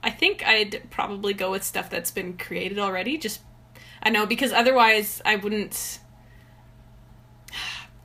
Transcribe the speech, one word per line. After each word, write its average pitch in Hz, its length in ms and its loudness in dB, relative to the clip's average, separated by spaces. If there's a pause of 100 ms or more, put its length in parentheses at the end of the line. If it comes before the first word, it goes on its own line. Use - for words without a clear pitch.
I - 80 0
think - 340 0
I'd 214 460 0
probably 202 440 -2
go 190 180 -2
with 196 100 -4
stuff 180 280 -6
that's 175 200 -4
been 180 280 -8
created 185 400 -6
already. 196 400 -2
Just, - 220 -8 (600)
I 220 80 4
know, 214 160 2
because 233 240 0
otherwise 226 760 6
I 214 120 4
wouldn't. 208 640 -4 (2000)